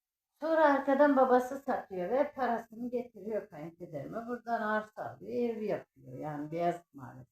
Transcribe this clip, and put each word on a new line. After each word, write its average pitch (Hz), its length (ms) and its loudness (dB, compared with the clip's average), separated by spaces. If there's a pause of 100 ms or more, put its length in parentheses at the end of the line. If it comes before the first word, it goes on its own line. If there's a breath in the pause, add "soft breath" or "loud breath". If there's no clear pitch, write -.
(400)
Sonra 320 240 4
arkadan 277 520 6
babası 254 420 4
satıyor 190 520 -4
ve 277 220 2
parasını 233 560 -4
getiriyor 214 600 -6
kayınpederime. 165 760 -10
Buradan 233 360 -4
arsa 214 420 -4
alıyor, 139 280 -12
ev 233 300 -2
yapıyor. 139 500 -6
Yani 147 380 -8
Beyazıt 170 440 -2
Mahallesi. 127 380 -16